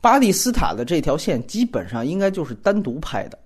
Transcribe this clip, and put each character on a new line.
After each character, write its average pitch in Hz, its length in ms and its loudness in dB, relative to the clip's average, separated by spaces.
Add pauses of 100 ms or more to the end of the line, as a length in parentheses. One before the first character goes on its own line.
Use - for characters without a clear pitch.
巴 240 180 6
蒂 233 140 4
斯 247 180 0
塔 202 220 2
的 117 100 -4
这 160 160 0
条 143 160 2
线 147 320 -2
基 220 160 -2
本 107 240 -2
上 113 200 -4
应 170 120 -2
该 196 120 2
就 190 120 -4
是 123 120 -8
单 202 280 0
独 123 180 -4
拍 - 280 -6
的 - 180 -18